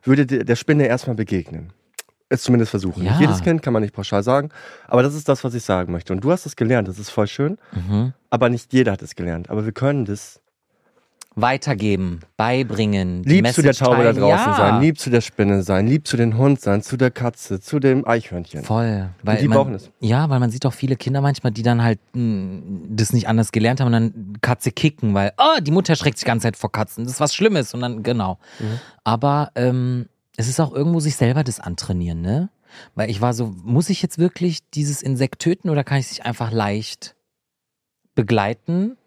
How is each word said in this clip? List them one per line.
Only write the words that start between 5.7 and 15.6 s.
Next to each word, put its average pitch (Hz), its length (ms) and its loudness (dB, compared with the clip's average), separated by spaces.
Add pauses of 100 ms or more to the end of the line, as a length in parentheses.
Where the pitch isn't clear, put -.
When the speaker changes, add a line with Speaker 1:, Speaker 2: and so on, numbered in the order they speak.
Speaker 1:
möchte. 87 220 -6
Und 95 100 -4
du 143 80 2
hast 185 140 -2
es 147 100 -14
gelernt, 113 320 2
das 92 120 -10
ist 101 100 -14
voll 104 180 0
schön. 156 300 -4 (160)
Speaker 2:
Mhm. 104 400 -2 (160)
Speaker 1:
Aber 120 200 2
nicht 120 240 -4
jeder 123 200 4
hat - 80 -6
es - 140 -16
gelernt. 87 340 -6
Aber 107 160 -4
wir 113 80 -4
können 135 320 -2
das - 340 -10 (960)
Speaker 2:
Weitergeben, 104 840 0 (160)
beibringen, 104 880 0
die 143 120 4
Speaker 1:
lieb 196 120 6
zu 127 140 2
der 139 100 6
Speaker 2:
Message - 80 -2
Speaker 1:
Taube 123 240 4
da 117 80 6
Speaker 2:
teilen. 107 60 0
Speaker 1:
draußen - 340 4
Speaker 2:
Ja. - 60 0
Speaker 1:
sein, 107 240 4
lieb 156 180 2
zu 131 100 -6
der 120 120 4
Spinne 101 420 0